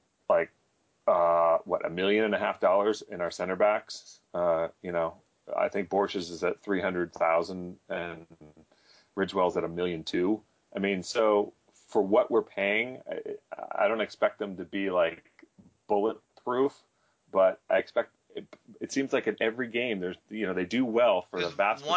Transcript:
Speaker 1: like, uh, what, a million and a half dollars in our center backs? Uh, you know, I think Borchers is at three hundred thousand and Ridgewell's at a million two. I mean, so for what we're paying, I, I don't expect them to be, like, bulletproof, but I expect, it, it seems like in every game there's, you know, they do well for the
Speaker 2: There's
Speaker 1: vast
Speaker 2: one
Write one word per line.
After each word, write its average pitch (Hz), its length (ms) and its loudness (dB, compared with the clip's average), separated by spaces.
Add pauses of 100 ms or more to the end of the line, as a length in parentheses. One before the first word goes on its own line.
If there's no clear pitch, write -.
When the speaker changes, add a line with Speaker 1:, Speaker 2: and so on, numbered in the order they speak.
(300)
Speaker 1:
like, 82 220 2 (540)
uh, 85 600 4
what, 85 200 -2
a 78 40 -4
million 98 360 2
and 101 100 0
a 92 40 -2
half 101 220 -4
dollars 101 400 2
in 92 200 -12
our 85 100 -2
center 92 240 -4
backs? - 640 0 (140)
Uh, 85 340 0 (140)
you 90 100 -8
know, 85 240 -2 (400)
I 87 140 0
think 98 200 -4
Borchers 95 400 0
is 85 140 -8
at - 180 -2
three 95 200 -2
hundred 90 320 -4
thousand 87 640 -2 (100)
and 85 380 -8 (880)
Ridgewell's 92 400 0
at 82 80 0
a 82 60 -6
million 85 340 -4
two. 95 380 0 (340)
I 104 40 -4
mean, 95 240 0
so 107 500 2 (340)
for 110 140 2
what 98 280 4
we're 113 120 4
paying, 107 580 -2 (100)
I, - 760 -6
I - 20 4
don't 110 140 0
expect - 380 -2
them 101 180 -6
to 90 80 -10
be, 98 240 -4
like, 85 340 0 (640)
bulletproof, 123 840 -2 (580)
but 95 380 4
I 95 80 4
expect, - 340 -2 (240)
it, 104 100 -12 (360)
it 113 100 -8
seems 135 220 0
like 120 140 0
in 101 120 -2
every 113 300 -2
game 117 320 -2
there's, 90 160 -6 (120)
you 107 160 -4
know, 92 80 -2
they 90 120 0
do 117 180 0
well 113 480 2
for 92 80 -6
the 87 60 0
Speaker 2:
There's 85 100 -6
Speaker 1:
vast 110 300 -2
Speaker 2:
one 160 120 -2